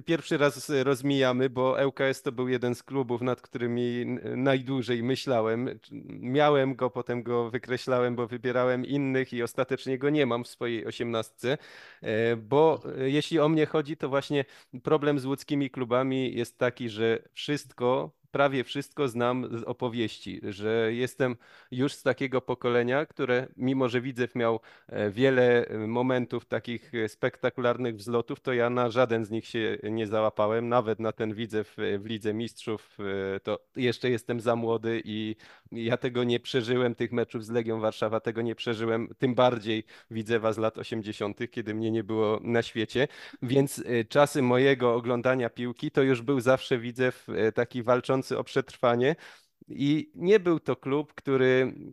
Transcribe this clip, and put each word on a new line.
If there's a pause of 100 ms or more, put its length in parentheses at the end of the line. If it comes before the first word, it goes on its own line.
pierwszy
raz (100)
rozmijamy,
bo
L
K
S
to
był
jeden
z
klubów,
nad
którymi
n-, (220)
najdłużej
myślałem. (300)
Miałem
go,
potem
go
wykreślałem,
bo
wybierałem
innych
i
ostatecznie
go
nie
mam
w
swojej
osiemnastce. (440)
E,
bo, (180)
e,
jeśli
o
mnie
chodzi,
to
właśnie (380)
problem
z
łódzkimi
klubami
jest
taki,
że (140)
wszystko, (120)
prawie
wszystko
znam
z
opowieści,
że
jestem (340)
już
z
takiego
pokolenia,
które (100)
mimo,
że
Widzew
miał, (280)
e,
wiele,
e,
momentów
takich,
e,
spektakularnych
wzlotów,
to
ja
na
żaden
z
nich
się
nie
załapałem,
nawet
na
ten
Widzew,
e,
w
Lidze
Mistrzów, (380)
e,
to (180)
jeszcze
jestem
za
młody
i (360)
ja
tego
nie
przeżyłem,
tych
meczów
z
Legią
Warszawa,
tego
nie
przeżyłem, (100)
tym
bardziej (260)
Widzewa
z
lat
osiemdziesiątych,
kiedy
mnie
nie
było
na
świecie, (340)
więc,
e,
czasy
mojego
oglądania
piłki
to
już
był
zawsze
Widzew,
e,
taki
walczący (200)
o
przetrwanie. (520)
I
nie
był
to
klub,
który, (180)